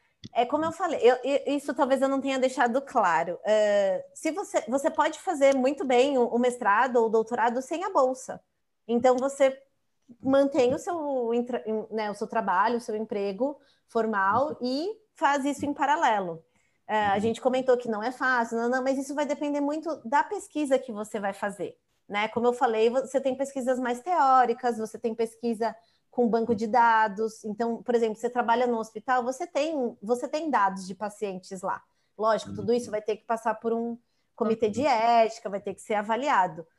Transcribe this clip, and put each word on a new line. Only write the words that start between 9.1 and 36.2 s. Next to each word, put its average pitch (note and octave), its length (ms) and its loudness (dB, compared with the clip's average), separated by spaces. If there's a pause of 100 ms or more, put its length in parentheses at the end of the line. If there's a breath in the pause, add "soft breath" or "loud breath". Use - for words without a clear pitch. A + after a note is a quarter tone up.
você C4+ 400 0 (640)
mantém C4+ 520 4
o D#4 60 -2
seu C#4+ 540 -4
intra-, A#3+ 300 -2 (280)
né, G#3+ 200 -4
o G3+ 40 -8
seu G#3+ 120 -8
trabalho, G#3+ 500 0
o A#3 40 -6
seu A3 140 -6
emprego G#3+ 640 -4 (300 soft breath)
formal A3 760 0
e C4+ 280 -4 (260)
faz C#4+ 300 0
isso C#4+ 200 -4
em C#4+ 80 -2
paralelo. B3 720 0 (440)
É, G#3+ 200 0
a G3 120 2
gente A3+ 200 -2
comentou B3+ 380 2
que A#3+ 120 -6
não G#3+ 140 -2
é B3 80 -2
fácil, A#3+ 460 0
não, A#3 120 0
não, B3+ 140 0
mas C4+ 140 0
isso C#4 180 -6
vai D4 100 -2
depender D4 360 -2
muito D4+ 420 -4
da C#4+ 200 0
pesquisa D4+ 540 -2
que B3+ 140 -6
você G#3 280 -8
vai G3 120 -4
fazer, G3 460 -6 (320)
né? G#3 180 -2
Como A3+ 200 -2
eu A#3+ 60 4
falei, A#3 360 2
você B3+ 320 -2
tem C4 160 -2
pesquisas C4 420 -2
mais A#3+ 220 -4
teóricas, B3+ 760 2
você A3 220 -8
tem A3+ 160 -4
pesquisa A3+ 580 -2 (380 soft breath)
com A#3+ 160 2
banco A3+ 260 2
de A3 140 -2
dados. A3 760 2
Então, A#3 360 -4
por A#3+ 140 0
exemplo, A3+ 220 0
você A#3+ 120 -4
trabalha A#3+ 380 0
no A#3 120 0
hospital, A#3+ 440 -2
você C4 240 -6
tem, C#4+ 540 -2
você A#3+ 260 -2
tem D#4 240 -4
dados F#3+ 340 0
de F#3+ 80 -10
pacientes G3 680 -8
lá. F#3 200 -6 (360)
Lógico, G#3+ 360 0
tudo G#3 200 -2
isso A#3+ 180 -2
vai G#3+ 100 -2
ter G#3+ 140 -4
que - 80 -14
passar A3+ 320 -2
por A3+ 160 -6
um A#3 260 -4 (380)
comitê A3 340 0
de A#3+ 160 -2
ética, A3+ 640 2
vai G3 120 -6
ter G3 120 -6
que - 80 -20
ser A3 140 -4
avaliado. G#3 720 0 (120)